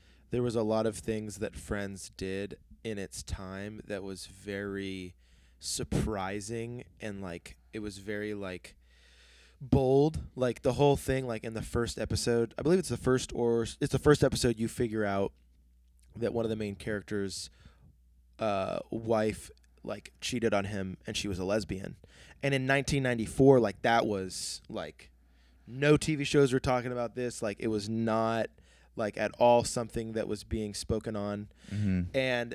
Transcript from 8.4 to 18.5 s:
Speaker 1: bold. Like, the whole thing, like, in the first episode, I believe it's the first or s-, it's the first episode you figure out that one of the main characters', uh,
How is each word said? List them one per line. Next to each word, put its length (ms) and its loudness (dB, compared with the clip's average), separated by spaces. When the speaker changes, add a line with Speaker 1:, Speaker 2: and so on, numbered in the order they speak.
Speaker 1:
bold. 600 4
Like, 280 0
the 120 2
whole 220 6
thing, 300 -2
like, 180 -6
in 100 -6
the 80 -6
first 360 -2
episode, 600 0
I 40 -4
believe 160 6
it's 100 -2
the 80 -2
first 380 2
or 280 2
s-, 180 -6
it's 120 -2
the 60 4
first 260 6
episode 340 2
you 100 -2
figure 360 -2
out 280 0
that 160 -2
one 120 0
of 40 -2
the 80 -2
main 180 -6
characters', 760 -6
uh, 400 0